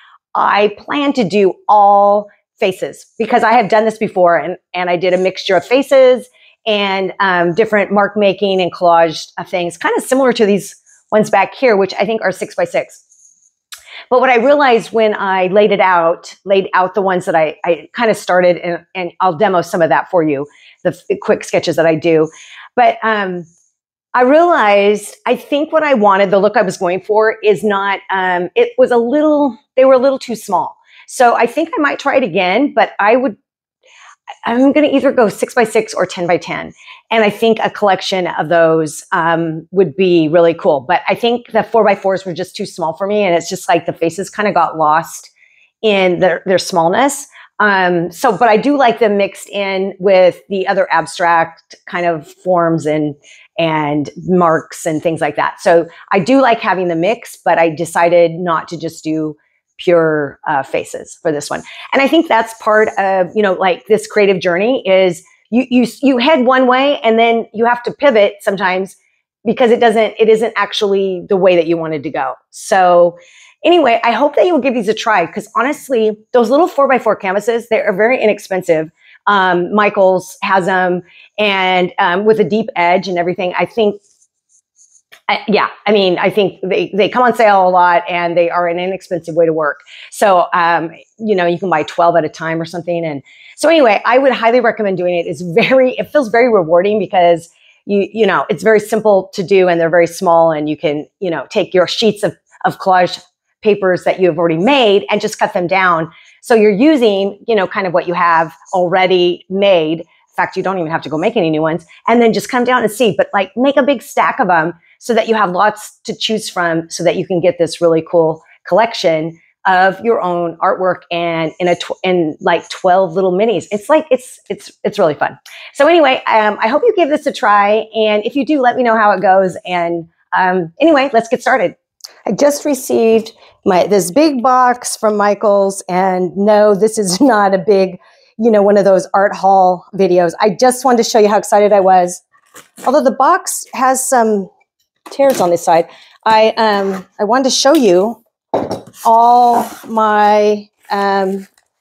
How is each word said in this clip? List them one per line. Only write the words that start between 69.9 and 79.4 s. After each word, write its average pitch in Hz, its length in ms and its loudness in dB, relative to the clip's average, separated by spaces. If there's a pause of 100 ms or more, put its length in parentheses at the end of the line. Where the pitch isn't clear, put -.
it 220 100 2
isn't 220 260 2
actually 196 760 -2
the 202 60 0
way 185 200 2
that 170 100 2
you 170 120 0
wanted 156 260 -6
to 151 80 -10
go. 131 240 -8 (160)
So 175 640 2 (480)
anyway, 302 380 2
I 233 80 0
hope 247 240 -2
that - 100 2
you 359 80 0
will 277 80 0
give 247 140 -2
these 214 120 -4
a 214 60 0
try, 208 320 -2
'cause - 300 -12
honestly, 226 600 -2 (160)
those 240 200 2
little 311 160 2
four-by-four 262 480 0
canvases, 214 540 -4
they 214 120 0
are 208 100 -2
very 220 300 0
inexpensive. 180 680 -2 (340)
Um, 185 480 0